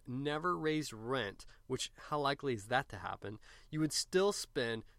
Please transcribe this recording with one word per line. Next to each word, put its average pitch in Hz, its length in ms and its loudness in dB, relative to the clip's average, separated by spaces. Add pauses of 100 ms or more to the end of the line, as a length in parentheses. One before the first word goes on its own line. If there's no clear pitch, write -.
never 147 500 0
raised 156 380 0
rent, 113 500 -2 (220)
which - 240 -2 (180)
how 151 100 0
likely 139 360 2
is 101 120 -6
that 123 220 2
to - 80 -10
happen, 95 420 -8 (320)
you 156 100 -2
would 156 120 2
still 196 400 4
spend 117 500 -2 (160)